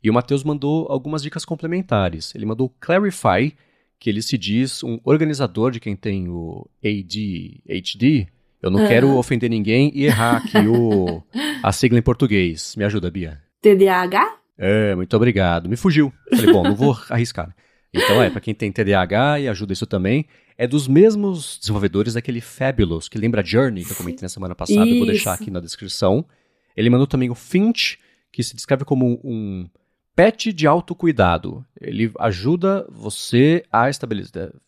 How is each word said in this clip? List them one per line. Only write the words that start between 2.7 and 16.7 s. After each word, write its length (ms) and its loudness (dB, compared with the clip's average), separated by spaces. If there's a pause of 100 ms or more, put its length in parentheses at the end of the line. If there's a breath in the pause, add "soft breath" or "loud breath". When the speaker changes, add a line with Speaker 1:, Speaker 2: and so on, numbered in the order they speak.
Speaker 1:
Clarify, 720 0 (440)
que 100 -4
ele 140 -2
se 160 -4
diz 440 -2
um 220 -6
organizador 680 0
de 80 -8
quem 160 -6
tem 340 -4
o 380 -10 (160)
A 60 -2 (180)
D 600 -8
H 300 -8
D. 280 2 (360)
Eu 80 0
não 100 4
Speaker 2:
Aham. 80 4
Speaker 1:
quero 280 4
ofender 320 0
ninguém 460 2
e 120 -2
errar 320 2
aqui 280 2
o, 560 2 (100)
Speaker 2:
<laughs> 300 -6
Speaker 1:
a 100 2
sigla 260 2
em 40 2
português. 760 -2
Me 80 -4
ajuda, 260 -2
Bia. 300 -12 (200)
Speaker 2:
T 160 8
D 120 6
A 120 2
H? 360 -2 (220)
Speaker 1:
É, 360 0
muito 220 -4
obrigado. 520 2
Me 80 -2
fugiu. 360 2 (220)
Falei, 180 4
bom, 100 6
não 120 2